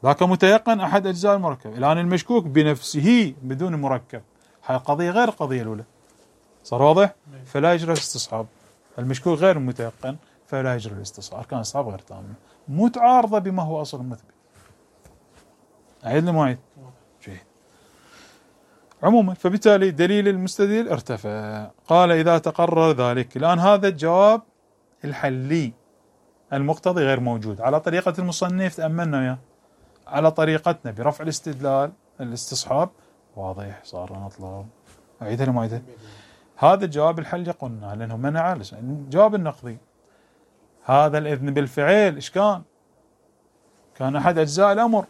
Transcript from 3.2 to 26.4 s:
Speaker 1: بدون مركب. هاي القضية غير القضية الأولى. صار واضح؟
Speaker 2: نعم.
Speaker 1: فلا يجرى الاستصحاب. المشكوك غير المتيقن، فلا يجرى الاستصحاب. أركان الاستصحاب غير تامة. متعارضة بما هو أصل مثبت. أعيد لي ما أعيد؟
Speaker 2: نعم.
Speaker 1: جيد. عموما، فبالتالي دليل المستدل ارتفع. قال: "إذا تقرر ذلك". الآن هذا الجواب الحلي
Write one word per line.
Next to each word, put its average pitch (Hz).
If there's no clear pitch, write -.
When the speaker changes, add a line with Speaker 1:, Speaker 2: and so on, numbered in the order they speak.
Speaker 1:
بدون 139
مركب. 131
هاي 131
القضية 151
غير 233
القضية 131
الأولى. 110
صار 123
واضح؟ 175
Speaker 2:
نعم. 131
Speaker 1:
فلا 151
يجرى 165
الاستصحاب. 113
المشكوك 131
غير 180
المتيقن، 127
فلا 131
يجرى 110
الاستصحاب. 101
أركان 117
الاستصحاب 120
غير 95
تامة. 98
متعارضة 233
بما 185
هو 156
أصل 135
مثبت. 123
أعيد 147
لي 175
ما 160
أعيد؟ 127
Speaker 2:
نعم. 131
Speaker 1:
جيد. 95
عموما، 196
فبالتالي 196
دليل 190
المستدل 202
ارتفع. 107
قال: 175
"إذا 165
تقرر 160
ذلك". 123
الآن 165
هذا 196
الجواب 190
الحلي 139